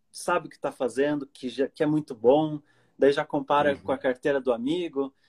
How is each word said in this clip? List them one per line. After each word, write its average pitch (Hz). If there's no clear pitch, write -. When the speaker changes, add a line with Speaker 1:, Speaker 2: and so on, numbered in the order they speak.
Speaker 1:
sabe 175
o -
que -
tá 143
fazendo, 139
que -
já, 123
que -
é 151
muito 151
bom, 147
daí 135
já 147
compara 147
Speaker 2:
Uhum. 139
Speaker 1:
com -
a 131
carteira 139
do 123
amigo, 135